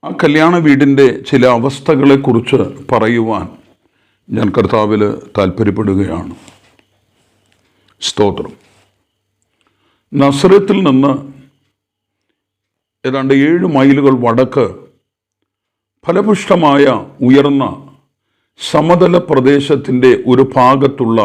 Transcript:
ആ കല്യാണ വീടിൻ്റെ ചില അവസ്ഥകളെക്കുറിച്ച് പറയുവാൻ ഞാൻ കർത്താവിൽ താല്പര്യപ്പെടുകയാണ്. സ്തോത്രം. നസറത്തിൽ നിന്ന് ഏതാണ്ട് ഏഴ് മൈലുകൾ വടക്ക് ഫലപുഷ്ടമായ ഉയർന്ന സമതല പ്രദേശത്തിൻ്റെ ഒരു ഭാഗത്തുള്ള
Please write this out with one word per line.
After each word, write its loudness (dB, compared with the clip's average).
ആ -12
കല്യാണ 0
വീടിൻ്റെ 2
ചില 0
അവസ്ഥകളെക്കുറിച്ച് 0
പറയുവാൻ -2
ഞാൻ -2
കർത്താവിൽ 0
താല്പര്യപ്പെടുകയാണ്. -4
സ്തോത്രം. -4
നസറത്തിൽ 2
നിന്ന് 2
ഏതാണ്ട് -2
ഏഴ് 0
മൈലുകൾ 2
വടക്ക് 0
ഫലപുഷ്ടമായ 2
ഉയർന്ന 2
സമതല 0
പ്രദേശത്തിൻ്റെ 0
ഒരു 2
ഭാഗത്തുള്ള 0